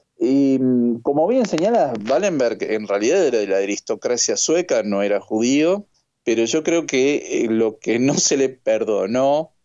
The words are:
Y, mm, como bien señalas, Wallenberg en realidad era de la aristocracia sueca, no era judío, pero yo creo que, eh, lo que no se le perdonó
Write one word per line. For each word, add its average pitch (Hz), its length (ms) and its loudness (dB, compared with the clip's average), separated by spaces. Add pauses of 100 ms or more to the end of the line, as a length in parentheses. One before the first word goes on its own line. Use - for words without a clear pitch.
(180)
Y, 135 400 2
mm, 120 440 0
como 147 260 0
bien 247 180 2
señalas, 185 460 0 (180)
Wallenberg 139 540 0
en 107 240 -4
realidad 123 400 2
era 120 120 2
de 101 80 0
la 95 100 0
aristocracia 104 800 -2
sueca, 160 460 0
no 101 180 -2
era 101 180 0
judío, 143 680 0 (380)
pero 117 220 2
yo 156 180 -2
creo 165 220 0
que, 139 580 -2
eh, 117 60 -2
lo 110 280 0
que - 220 -2
no 135 140 2
se - 240 0
le 135 100 2
perdonó 113 1040 -2 (140)